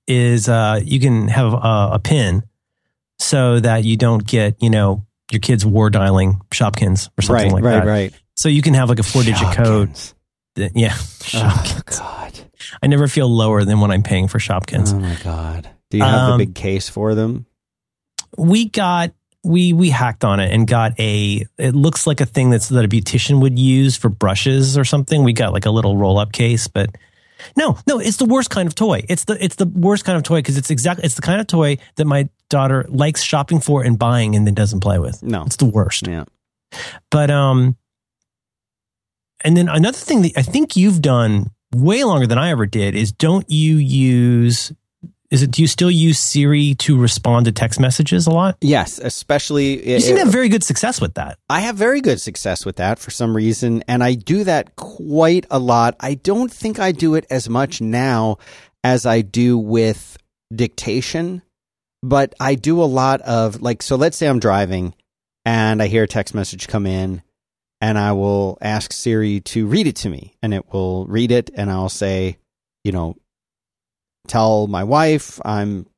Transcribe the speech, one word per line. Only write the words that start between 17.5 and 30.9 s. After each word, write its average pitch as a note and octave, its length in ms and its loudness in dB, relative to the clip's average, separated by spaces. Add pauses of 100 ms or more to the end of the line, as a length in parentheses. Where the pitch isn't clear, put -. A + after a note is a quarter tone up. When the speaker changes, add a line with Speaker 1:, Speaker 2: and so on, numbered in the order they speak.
Speaker 1:
We G3 280 4
got, F3+ 480 -2 (300)
we, F3+ 300 2
we E3+ 160 4
hacked B2 340 -2
on G2 160 2
it F#2+ 140 0
and A2 140 4
got A2+ 320 0
a, G#2 460 -2 (120)
it C3 180 0
looks D3 300 2
like D3+ 160 0
a B2+ 60 0
thing B2+ 240 2
that's, A2+ 180 0
that B2 160 2
a - 20 2
beautician A#2 540 2
would C3 160 2
use C3 400 2
for - 120 0
brushes C3 680 0
or C3+ 80 2
something. C#3+ 380 2
We A#2+ 100 4
got, G#2+ 200 -2
like, F#2+ 120 -2
a G#2+ 60 2
little G#2 260 2
roll-up G2+ 360 0
case, A#2 340 0
but G2 220 -4 (680)
no, D4 180 0 (120)
no, C4+ 120 0
it's G#3 180 -2
the C4 80 0
worst B3 260 2
kind F#3 160 -2
of D#3 80 -6
toy. D#3+ 340 0
It's F3 160 -2
the, G#3+ 180 -4
it's F3+ 120 -2
the F#3+ 100 0
worst F#3 400 0
kind F#3 100 0
of D#3+ 60 -2
toy D#3+ 220 0
'cause C3+ 140 -2
it's C#3 120 -4
exact-, C#3 340 -2